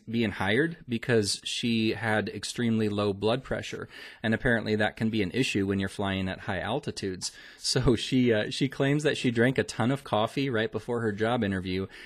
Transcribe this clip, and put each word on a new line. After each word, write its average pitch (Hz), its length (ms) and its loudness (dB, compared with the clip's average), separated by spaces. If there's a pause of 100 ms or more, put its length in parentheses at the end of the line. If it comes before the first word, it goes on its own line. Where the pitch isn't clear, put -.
being 113 220 2
hired 117 480 0 (100)
because 113 560 2
she 113 500 0
had 107 360 0
extremely 110 580 0
low 104 260 0
blood 107 280 0
pressure. - 480 -8 (320)
And 110 140 0
apparently 107 400 2
that 107 200 0
can 113 140 0
be 107 140 0
an 87 80 -2
issue 110 340 0
when 98 140 2
you're 98 100 0
flying 95 400 -2
at - 120 -8
high 95 180 -4
altitudes. 98 720 -6 (260)
So 127 380 2
she, 123 360 2
uh, 107 200 2
she 135 180 -2
claims 143 320 0
that 151 160 0
she 127 140 2
drank 117 260 4
a 107 60 2
ton 113 260 -2
of 135 140 -2
coffee 120 480 0
right 110 200 0
before 117 300 -4
her 110 120 0
job 110 300 0
interview, 95 440 0 (180)